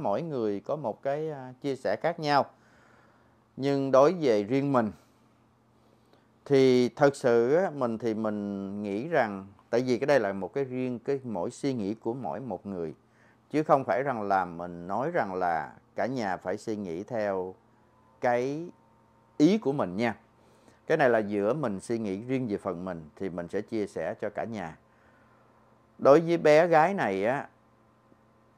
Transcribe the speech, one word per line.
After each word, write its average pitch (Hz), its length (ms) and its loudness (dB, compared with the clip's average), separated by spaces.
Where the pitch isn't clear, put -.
mỗi 117 220 0
người 113 380 -2
có - 160 -6
một 117 260 -6
cái, 151 280 -4
à, 131 300 -12
chia 139 160 -4
sẻ 101 200 -2
khác 165 240 -4
nhau. 143 240 4
Nhưng 135 340 0
đối 139 220 8
với 123 320 2
riêng 139 280 0
mình 113 200 2
thì 131 440 6
thật 143 280 4
sự 120 380 4
á, 180 160 2
mình 123 280 -2
thì 113 160 -2
mình 104 680 -6
nghĩ 104 260 -6
rằng, 104 380 -2
tại 117 100 2
vì 127 180 0
cái 135 80 -4
đây 143 140 4
là 98 120 0
một 95 220 -8
cái 139 100 -2
riêng, 127 340 -6
cái 139 260 -4
mỗi 107 260 -4
suy 135 240 -4
nghĩ 104 200 -4
của 117 200 -6
mỗi 101 260 -8
một 123 260 -10
người, 87 280 -8
chứ 151 120 0
không 143 220 2
phải 120 180 0
rằng 123 200 -4
là 98 220 2
mình 87 420 -10
nói 117 240 -4
rằng 117 240 -4
là 82 380 -2
cả 98 120 -2
nhà 113 300 -4
phải 92 200 -6
suy 107 200 -6
nghĩ 92 260 -8
theo 98 520 -4
cái 135 480 -2
ý 180 200 6
của 135 140 -2
mình 95 240 -2
nha. 113 180 0
Cái 160 100 2
này 139 140 4
là 113 80 4
giữa 104 360 0
mình 113 260 -4
suy 117 180 -4
nghĩ 104 240 -4
riêng 127 260 -2
về 101 80 -2
phần 90 280 -6
mình 85 320 -8
thì 98 120 -6
mình 87 200 -8
sẽ 98 120 -4
chia 110 260 -4
sẻ 87 340 -6
cho 104 100 -6
cả - 140 -6
nhà. 95 320 -10
Đối 139 220 8
với 170 180 0
bé 156 280 6
gái 165 280 4
này 101 300 0
á, 127 240 -2